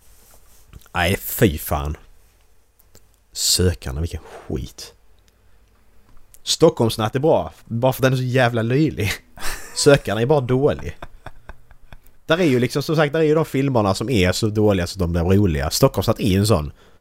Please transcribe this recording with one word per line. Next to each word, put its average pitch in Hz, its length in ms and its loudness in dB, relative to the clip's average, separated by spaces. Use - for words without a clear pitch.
Nej, 87 240 0
fy 80 400 0
fan. 73 400 -4
Sökarna, 82 680 0
vilken 80 200 -6
skit. - 460 -10
Stockholmsnatt 117 720 0
är 131 40 -2
bra, 127 340 0
bara 123 280 -2
för - 60 -8
att - 40 -6
den 131 100 2
är 131 40 0
så 127 60 -4
jävla 120 380 0
löjlig. 117 500 0
Sökarna 113 460 4
är 117 40 0
bara 143 160 2
dålig. 127 560 -2
Där 160 120 2
är 185 80 0
ju 127 140 4
liksom, 127 240 -2
som 160 120 -2
sagt, 147 180 0
där 160 60 0
är 165 40 2
ju 151 120 4
de 156 100 2
filmerna 123 480 0
som 101 160 -6
är 92 220 2
så 110 160 -2
dåliga 104 400 2
så - 120 -10
de 85 120 0
blir 85 100 0
roliga. 82 480 2
Stockholmsnatt - 500 0
är 139 100 0
ju 92 100 2
en 101 80 2
sån. 80 240 0